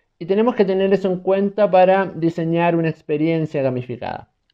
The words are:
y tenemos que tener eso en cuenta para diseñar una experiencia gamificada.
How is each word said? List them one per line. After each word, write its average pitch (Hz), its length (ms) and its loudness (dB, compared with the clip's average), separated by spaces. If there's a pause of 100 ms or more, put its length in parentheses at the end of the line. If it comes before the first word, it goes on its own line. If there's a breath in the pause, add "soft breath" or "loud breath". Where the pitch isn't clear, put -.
(200)
y 170 60 -12
tenemos 220 300 0
que 208 100 2
tener 190 260 0
eso 190 200 0
en 180 80 -4
cuenta 196 500 0
para 185 380 4
diseñar 165 680 0
una 165 140 0
experiencia 156 720 -2
gamificada. 123 720 -6 (220)